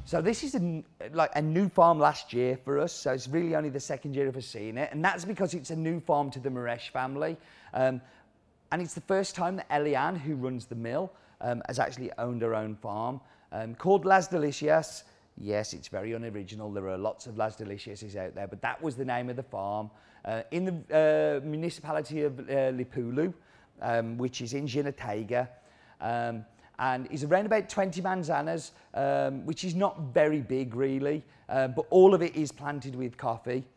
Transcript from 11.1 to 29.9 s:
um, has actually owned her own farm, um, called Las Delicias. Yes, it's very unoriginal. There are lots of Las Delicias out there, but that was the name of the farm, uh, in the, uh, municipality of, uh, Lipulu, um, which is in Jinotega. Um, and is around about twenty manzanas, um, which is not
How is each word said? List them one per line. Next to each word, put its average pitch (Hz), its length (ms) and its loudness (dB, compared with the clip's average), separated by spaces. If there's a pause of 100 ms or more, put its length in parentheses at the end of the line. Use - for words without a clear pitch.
um, 120 260 -2
has 120 100 -4
actually 123 320 -2 (100)
owned 120 220 -2
her 113 140 0
own 107 220 -4
farm, 113 420 -6 (320)
um, 113 240 -8
called 185 300 4
Las 190 240 6
Delicias. 151 760 2 (340)
Yes, 104 360 -2
it's 71 160 -14
very 104 240 -6
unoriginal. 107 580 -8
There 98 160 -6
are 95 100 -4
lots 104 300 -4
of 107 100 -12
Las 110 200 0
Delicias 101 580 -12
out 95 180 -6
there, 98 140 -8
but 95 140 -12
that 120 200 -2
was 151 140 -4
the 131 80 -6
name 123 260 -2
of 123 60 -6
the 127 80 -8
farm, 104 480 -6 (320)
uh, 113 280 -4
in 175 120 -2
the, 156 800 4
uh, - 20 -8
municipality 156 760 -4
of, 139 180 0
uh, 135 320 2
Lipulu, 127 600 -2 (480)
um, 117 360 0
which 123 220 -4
is 120 140 -6
in 143 140 -4
Jinotega. 123 840 -2 (500)
Um, 117 460 -4 (340)
and 127 280 0
is 143 160 -6
around 185 240 4
about 214 220 2
twenty 190 340 0
manzanas, 165 680 -2 (240)
um, 139 540 0
which 160 160 -6
is 185 100 -2
not 185 260 2 (140)